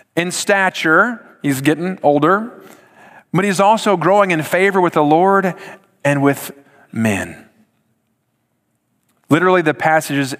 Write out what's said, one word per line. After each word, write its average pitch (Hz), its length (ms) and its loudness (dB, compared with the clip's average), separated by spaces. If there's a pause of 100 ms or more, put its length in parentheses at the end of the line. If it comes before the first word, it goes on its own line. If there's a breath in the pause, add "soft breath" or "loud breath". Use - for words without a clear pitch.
(160 soft breath)
in 170 160 -4
stature. 196 1120 -2
He's 139 180 -2
getting 156 420 -2
older, 165 600 0 (720 loud breath)
but 185 100 0
he's 196 160 0
also 208 380 2
growing 190 340 2
in 156 120 -2
favor 190 360 0
with 175 140 0
the 156 100 2
Lord 185 520 2 (500 loud breath)
and 143 180 0
with 139 280 0 (420 soft breath)
men. 95 560 -6 (1800)
Literally, 180 340 4
the 156 120 0
passage 156 440 0
is 135 220 -4